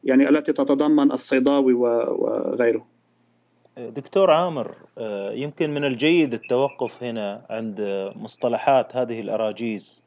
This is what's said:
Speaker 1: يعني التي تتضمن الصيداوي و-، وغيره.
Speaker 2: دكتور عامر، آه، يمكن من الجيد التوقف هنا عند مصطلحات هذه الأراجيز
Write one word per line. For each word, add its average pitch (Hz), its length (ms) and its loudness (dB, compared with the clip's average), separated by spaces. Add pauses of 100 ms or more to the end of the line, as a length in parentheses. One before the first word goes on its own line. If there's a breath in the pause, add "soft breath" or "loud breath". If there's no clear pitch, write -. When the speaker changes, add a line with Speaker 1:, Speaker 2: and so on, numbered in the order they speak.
Speaker 1:
يعني 131 260 4
التي 147 240 4
تتضمن 143 580 2
الصيداوي 135 600 2
و-، 120 460 0
وغيره. 113 640 0 (920)
Speaker 2:
دكتور 135 540 0
عامر، 156 440 0 (220)
آه، 101 340 -8
يمكن 147 420 -6
من 143 100 -4
الجيد 143 500 2
التوقف 127 680 -4
هنا 110 460 -8
عند 110 320 -8 (340)
مصطلحات 117 800 -2
هذه 117 260 -4
الأراجيز 107 840 -6